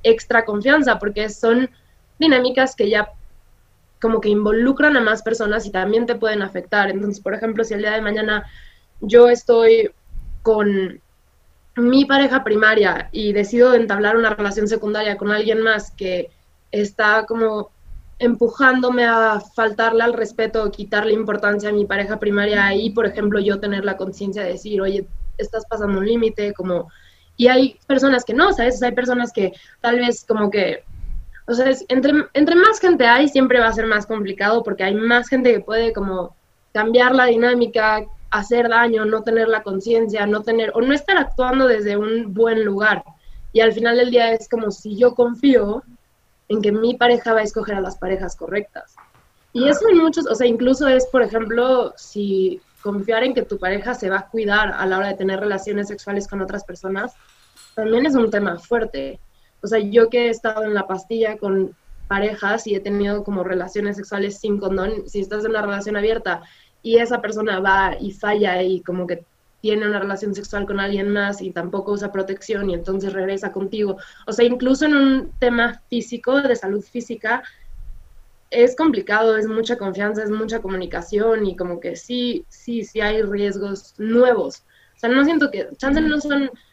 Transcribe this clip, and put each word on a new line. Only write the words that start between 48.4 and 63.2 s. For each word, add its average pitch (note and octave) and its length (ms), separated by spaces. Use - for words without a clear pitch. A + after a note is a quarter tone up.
Y B3+ 160
eso D4 220
en F4 80
muchos, D#4+ 280
o A3+ 80
sea, A#3+ 120
incluso B3+ 420
es, B3+ 180
por B3+ 160
ejemplo, A3+ 760
si F#3+ 640
confiar G#3 400
en B3+ 120
que B3 80
tu G3+ 160
pareja G#3 360
se A3 140
va F#3+ 120
a - 80
cuidar G#3 440
a - 140
la F#3+ 100
hora G3 120
de G3 60
tener F#3+ 260
relaciones G3+ 480
sexuales G3+ 380
con G3 140
otras G3 240
personas, F#3+ 480
también A3+ 320
es C#4+ 80
un A3+ 160
tema G3+ 280
fuerte. A#3 640
O - 40
sea, A3 120
yo G#3+ 300
que A#3+ 180
he A#3 40
estado A3 340
en G#3+ 80
la G3 140
pastilla G#3+ 500
con F#3+ 400
parejas G#3 580
y G#3 80
he G3 60
tenido G3+ 440